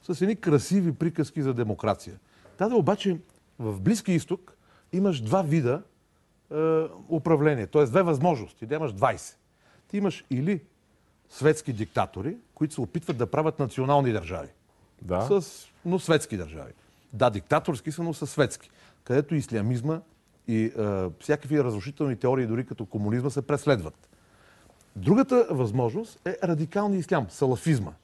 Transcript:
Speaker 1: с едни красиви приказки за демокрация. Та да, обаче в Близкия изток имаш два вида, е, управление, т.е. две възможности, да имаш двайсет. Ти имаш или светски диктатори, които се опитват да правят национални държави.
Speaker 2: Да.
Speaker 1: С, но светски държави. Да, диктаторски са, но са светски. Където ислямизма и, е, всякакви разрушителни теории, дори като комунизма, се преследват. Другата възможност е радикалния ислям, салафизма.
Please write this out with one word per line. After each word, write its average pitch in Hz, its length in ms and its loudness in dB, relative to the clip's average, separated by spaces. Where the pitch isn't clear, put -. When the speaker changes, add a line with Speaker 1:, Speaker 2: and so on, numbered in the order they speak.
Speaker 1:
с 175 200 -4
едни 202 140 2
красиви 175 560 2
приказки 160 500 -4
за 135 120 0
демокрация. 107 640 -2
Та 196 120 0
да, 247 80 2
обаче 190 440 2
в 107 220 -6
Близкия 185 340 2
изток - 420 -4
имаш 180 280 0
два 113 220 2
вида, 151 400 2
е, 160 300 2
управление, 151 580 2
т.е. 147 180 4
две 131 180 4
възможности, 143 640 0
да 123 80 -4
имаш 156 180 -4
двайсет. 107 460 -2
Ти - 80 -6
имаш 202 340 -2
или 147 300 0
светски 151 440 2
диктатори, 110 640 -4
които 156 200 -4
се - 60 -8
опитват 156 360 -4
да 117 100 0
правят 156 320 0
национални 135 540 2
държави. 87 360 -6
Speaker 2:
Да. 104 380 0
Speaker 1:
С, - 260 -16
но 180 140 0
светски 156 380 0
държави. 76 360 -12
Да, 123 180 4
диктаторски 147 640 -2
са, 170 100 -8
но 165 120 -4
са 151 120 -8
светски. - 440 -2
Където 147 300 0
ислямизма 123 680 -2
и, 113 160 2
е, 113 80 -2
всякакви 147 440 0
разрушителни 123 520 -4
теории, 127 300 0
дори 120 200 -4
като - 200 -10
комунизма, 117 440 -2
се 135 120 -4
преследват. 127 680 -2
Другата 226 540 4
възможност 127 720 -2
е 180 200 -4
радикалния 190 540 0
ислям, 151 320 0
салафизма. 127 640 0